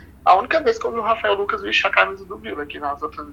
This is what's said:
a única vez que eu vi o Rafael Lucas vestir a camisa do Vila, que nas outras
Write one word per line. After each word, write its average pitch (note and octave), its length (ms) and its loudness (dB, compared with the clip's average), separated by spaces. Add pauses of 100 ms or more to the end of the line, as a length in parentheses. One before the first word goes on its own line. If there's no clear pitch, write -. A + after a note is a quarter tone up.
(240)
a F3+ 120 8
única C4 260 2
vez A3+ 160 2
que - 80 -8
eu A#3+ 60 -2
vi A3+ 80 -4
o - 20 -4
Rafael A3 320 0
Lucas G3+ 280 -2
vestir G3+ 260 0
a - 20 4
camisa G3 340 2
do F#3+ 140 -12
Vila, G3+ 280 -8
que D3 140 -14
nas C#3+ 220 -6
outras D3+ 320 -8